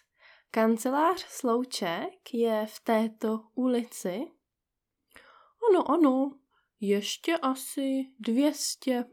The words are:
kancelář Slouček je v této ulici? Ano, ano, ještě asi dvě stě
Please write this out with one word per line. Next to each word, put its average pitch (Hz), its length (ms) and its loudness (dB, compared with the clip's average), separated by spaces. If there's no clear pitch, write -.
kancelář 262 760 2
Slouček 233 1040 -4
je 226 320 0
v - 140 -16
této 220 600 0
ulici? 247 760 -2
Ano, 349 200 4
ano, 277 420 2
ještě 208 560 -2
asi 269 840 -4
dvě 262 360 2
stě 247 580 -4